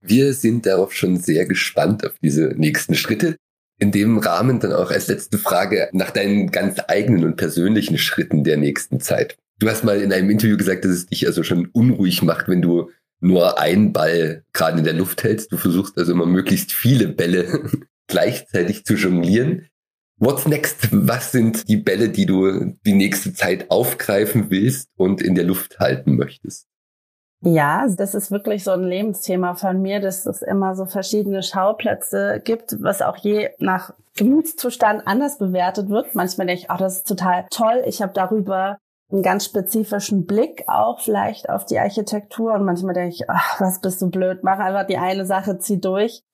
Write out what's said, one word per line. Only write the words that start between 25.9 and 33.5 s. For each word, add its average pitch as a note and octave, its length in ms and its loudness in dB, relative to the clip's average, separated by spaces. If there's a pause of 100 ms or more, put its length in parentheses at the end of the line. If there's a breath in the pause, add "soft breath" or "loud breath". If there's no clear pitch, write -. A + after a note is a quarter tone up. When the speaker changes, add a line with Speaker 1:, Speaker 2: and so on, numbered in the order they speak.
Speaker 1:
möchtest? - 520 -6 (800)
Speaker 2:
Ja, E3 480 2
das G3 200 -4
ist G3+ 160 -6
wirklich G3+ 340 -4
so G3 60 -2
ein F#3 140 0
Lebensthema F#3 680 -2
von F#3+ 280 -2
mir, G3 180 -2
dass F#3+ 240 -4
es - 160 -6
immer G3 340 -2
so F#3+ 120 -6
verschiedene G3 560 -2
Schauplätze G3+ 1000 -2
gibt, A3+ 400 -6
was G3 200 0
auch - 160 -2
je G#3 400 -2